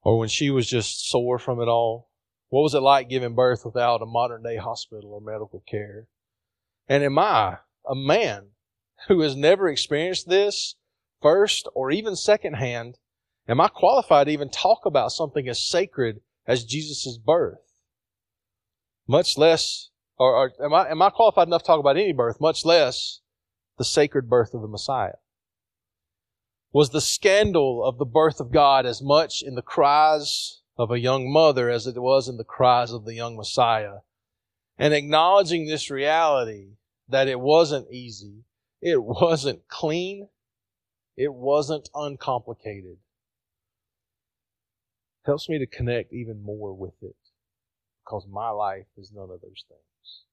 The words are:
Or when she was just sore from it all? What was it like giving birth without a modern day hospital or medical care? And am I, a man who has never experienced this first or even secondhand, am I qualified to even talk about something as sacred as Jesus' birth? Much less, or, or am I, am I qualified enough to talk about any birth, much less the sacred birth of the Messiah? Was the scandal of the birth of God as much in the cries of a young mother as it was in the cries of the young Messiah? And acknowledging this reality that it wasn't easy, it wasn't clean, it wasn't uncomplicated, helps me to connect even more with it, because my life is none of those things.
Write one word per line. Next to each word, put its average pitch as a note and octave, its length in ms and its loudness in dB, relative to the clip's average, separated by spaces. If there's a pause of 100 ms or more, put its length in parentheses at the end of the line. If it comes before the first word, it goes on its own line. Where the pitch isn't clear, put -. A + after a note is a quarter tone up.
Or A2+ 140 4
when A2+ 80 -4
she C#3+ 220 -2
was C3 180 0
just - 420 -6
sore B2 300 -2
from A#2+ 220 -6
it A#2 80 -2
all? A#2 400 -2 (400)
What C#3 140 2
was D3+ 100 0
it C#3+ 80 2
like C3+ 280 4
giving B2 260 -4
birth B2 280 2
without A#2+ 380 -2
a A2+ 40 -8
modern A#2+ 380 -4
day A#2 140 -6
hospital G#2 560 -12
or G#2 80 -16
medical G#2+ 440 -12
care? G#2+ 420 -12 (840)
And C#3+ 120 2
am C#3 160 0
I, B2+ 420 2 (300)
a C3 60 -4
man C3+ 520 -2 (600)
who F#3 140 4
has C#3 160 0
never F3 320 4
experienced D#3 580 -4
this G3+ 480 0 (460)
first G3 520 2
or C3 160 -4
even G3 280 -4
secondhand, B2 800 -2 (500)
am A#2+ 140 2
I G3+ 80 4
qualified F3+ 580 4
to D3+ 60 -2
even C#3+ 160 -6
talk - 360 0
about C#3 280 0
something D3 340 -6
as A#2+ 180 -6
sacred B2+ 540 -2 (260)
as A#2+ 200 0
Jesus' C#3 520 -8
birth? B2 440 0 (1500)
Much D3 300 2
less, D#3+ 520 2 (280)
or, C3 180 4
or C3 160 2 (100)
am - 120 -2
I, E3+ 160 4
am D#3+ 120 0
I G3 100 4
qualified G3 360 4
enough E3+ 160 0
to - 40 -6
talk D#3+ 120 4
about C#3 160 4
any G3 160 0
birth, A#2+ 300 -2
much D#3 240 0
less D#3 560 2 (560)
the A#2+ 80 -4
sacred C#3+ 440 0
birth A#2+ 240 2
of A#2+ 80 -8
the G#2+ 60 -12
Messiah? G#2+ 460 -6 (1600)
Was C#3+ 160 4
the D3 120 -2
scandal F3 840 0
of B2 140 -2
the C#3+ 60 -2
birth D#3 340 0
of B2 120 -10
God C#3 360 4
as A#2 120 -6
much C#3+ 440 0
in C#3 100 -10
the B2 80 -6
cries D3+ 1000 0 (140)
of A#2 140 -2
a B2 100 -2
young B2+ 320 -2
mother C#3+ 380 4
as A#2 160 -2
it B2 160 -8
was C3 260 2
in B2 100 -10
the A2+ 60 -12
cries B2 480 2
of A2 140 -12
the A2+ 80 -12
young A#2 240 -10
Messiah? A2 600 -2 (840)
And D3+ 120 2
acknowledging D#3+ 760 2
this D3+ 240 -6
reality C3+ 800 -2 (380)
that C3+ 200 2
it B2+ 120 -4
wasn't C#3+ 520 2
easy, G#2+ 520 -18 (380)
it D#3+ 220 0
wasn't C#3 640 -2
clean, F#3 600 -6 (840)
it C#3+ 160 -4
wasn't C#3 600 -4
uncomplicated, A#2 1040 -10 (2250)
helps C#3+ 220 -4
me D#3 120 -4
to C3 80 -6
connect A#2+ 440 -6
even A2+ 320 -14
more G#2 300 -12
with F#2+ 300 -16
it, - 120 -18 (880)
because G2 240 -12
my G#2 220 -10
life G2 380 -6 (100)
is G2+ 160 -20
none F#2+ 160 -20
of F2 120 -20
those F2+ 280 -20
things. - 640 -20